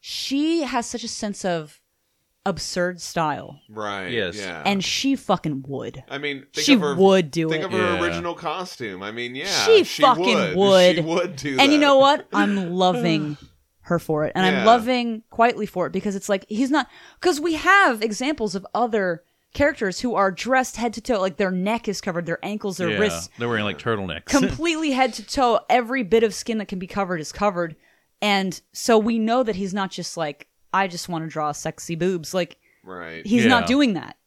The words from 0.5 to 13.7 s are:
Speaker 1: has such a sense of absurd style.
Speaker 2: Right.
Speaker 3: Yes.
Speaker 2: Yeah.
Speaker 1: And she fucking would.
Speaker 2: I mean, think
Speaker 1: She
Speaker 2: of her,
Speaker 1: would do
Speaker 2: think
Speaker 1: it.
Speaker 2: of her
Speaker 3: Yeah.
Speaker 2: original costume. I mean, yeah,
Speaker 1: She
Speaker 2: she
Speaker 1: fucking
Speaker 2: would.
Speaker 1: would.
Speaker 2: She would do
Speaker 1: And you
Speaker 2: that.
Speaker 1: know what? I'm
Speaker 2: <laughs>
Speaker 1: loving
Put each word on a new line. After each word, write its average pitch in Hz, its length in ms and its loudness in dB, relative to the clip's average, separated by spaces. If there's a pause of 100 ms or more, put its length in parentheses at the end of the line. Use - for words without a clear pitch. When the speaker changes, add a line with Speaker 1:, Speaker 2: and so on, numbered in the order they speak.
Speaker 1:
has 240 240 -2
such - 180 -10
a 226 40 -8
sense - 360 -8
of 165 360 -4 (640)
absurd 180 560 -4
style. 151 680 -4
Speaker 2:
Right. 101 440 -6
Speaker 3:
Yes. 98 260 -2
Speaker 2:
Yeah. 87 260 -8
Speaker 1:
And 196 200 0
she 269 320 -2
fucking 139 500 -4
would. 131 420 -10
Speaker 2:
I 139 100 -10
mean, 143 340 -8
think 151 120 -4
Speaker 1:
She 285 100 8
Speaker 2:
of 220 60 6
her, 147 140 0
Speaker 1:
would 190 380 6
do 160 160 -2
Speaker 2:
think 165 140 -2
Speaker 1:
it. - 40 -6
Speaker 2:
of 180 60 -6
her 190 60 0
Speaker 3:
Yeah. 180 240 0
Speaker 2:
original 170 320 -2
costume. 160 680 -8
I 101 80 -8
mean, 120 240 -8
yeah, 151 320 -2
Speaker 1:
She 427 160 8
Speaker 2:
she - 200 -2
Speaker 1:
fucking 262 220 4
Speaker 2:
would. 202 320 2
Speaker 1:
would. 185 400 6
Speaker 2:
She 170 60 0
would 170 340 -2
do 139 220 -4
Speaker 1:
And 277 140 6
you 302 60 6
Speaker 2:
that. 294 60 6
Speaker 1:
know 277 140 6
what? 277 340 4
I'm 202 380 0
Speaker 2:
<laughs> 175 40 -4
Speaker 1:
loving 165 640 2 (440)